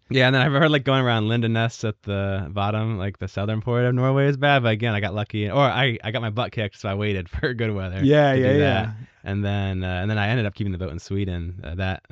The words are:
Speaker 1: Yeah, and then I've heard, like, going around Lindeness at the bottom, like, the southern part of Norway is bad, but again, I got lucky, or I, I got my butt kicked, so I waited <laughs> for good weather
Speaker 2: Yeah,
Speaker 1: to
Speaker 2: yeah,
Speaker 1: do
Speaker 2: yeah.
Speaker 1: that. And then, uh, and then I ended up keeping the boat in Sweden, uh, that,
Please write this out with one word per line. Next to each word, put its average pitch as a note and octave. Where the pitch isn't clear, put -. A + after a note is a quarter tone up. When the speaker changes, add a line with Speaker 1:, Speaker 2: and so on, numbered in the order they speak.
Speaker 1:
Yeah, C3
and C3
then C3
I've C#3+
heard, D3+
like, D3
going C3+
around A#2
Lindeness A2+
at -
the G2
bottom, G#2+
like, G2
the F#2+
southern G#2+
part A#2+
of B2
Norway C3+
is C#3+
bad, C#3
but A#2
again, A2
I G#2
got G2
lucky, G#2
or A#2+
I, B2
I A2
got A#2
my A2+
butt G#2
kicked, G#2+
so G#2+
I G2
waited G2
<laughs> -
for C#3
good A2+
weather F#2+
Speaker 2:
Yeah, C#3+
Speaker 1:
to C3
Speaker 2:
yeah, B2+
Speaker 1:
do C#3+
Speaker 2:
yeah. -
Speaker 1:
that. A2
And G2+
then, G2
uh, F#2
and G2+
then G#2+
I G2+
ended A#2
up G2
keeping G2+
the F2+
boat F2+
in E2+
Sweden, F2+
uh, E2
that, F#2